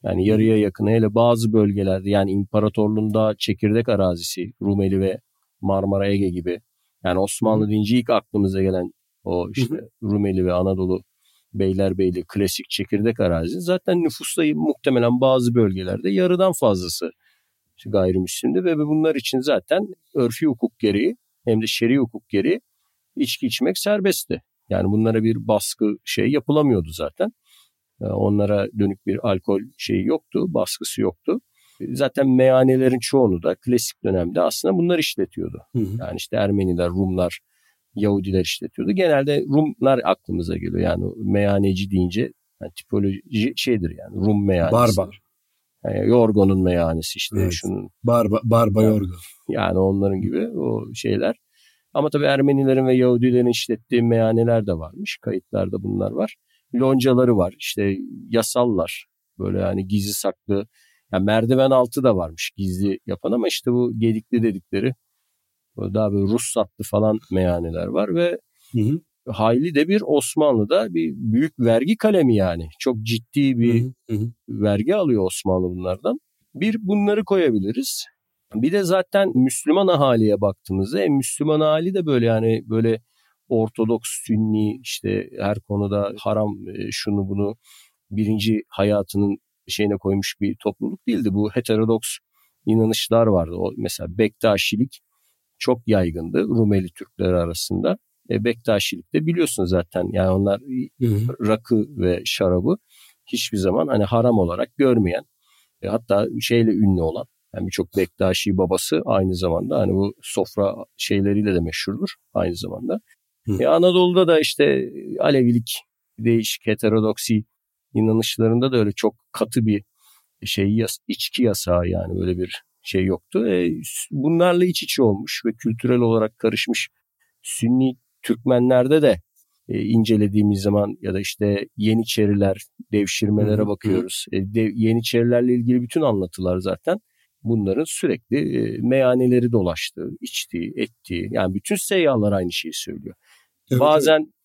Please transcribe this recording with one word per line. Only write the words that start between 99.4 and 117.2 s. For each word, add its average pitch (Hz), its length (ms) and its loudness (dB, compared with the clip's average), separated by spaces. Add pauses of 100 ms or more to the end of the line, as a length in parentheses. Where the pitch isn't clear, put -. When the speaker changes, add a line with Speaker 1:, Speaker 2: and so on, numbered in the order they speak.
Speaker 1:
zaten 90 480 -2
yani 92 180 0
onlar 98 300 0 (400)
Speaker 2:
Hı 123 60 0
hı. 110 420 0
Speaker 1:
rakı 110 360 0 (120)
ve 92 280 0
şarabı 95 520 0 (560)
hiçbir 113 260 -6
zaman 98 300 2
hani 104 160 2
haram 117 340 2
olarak 87 380 -2
görmeyen, 113 480 2 (580)
e, 95 60 -6
hatta 107 380 0 (140)
şeyle 117 300 2
ünlü 95 320 2
olan, 80 240 -4 (280)
yani 95 120 -6
birçok 95 300 -4
Bektaşi 95 640 0
babası 92 460 0
aynı 95 320 0
zamanda 90 420 -2
hani 95 140 2
bu 98 300 0
sofra - 520 -4 (220)
şeyleriyle 101 580 0
de 85 60 2
meşhurdur 98 480 -6 (260)
aynı 87 220 -2
zamanda. 120 440 -8 (460)
Speaker 2:
Hı. 101 160 -2
Speaker 1:
E, 127 40 2
Anadolu'da 180 640 4
da 160 120 4
işte 135 500 0 (300)
Alevilik, 120 540 2 (440)
değişik 113 480 -2
heterodoksi 110 800 0 (500)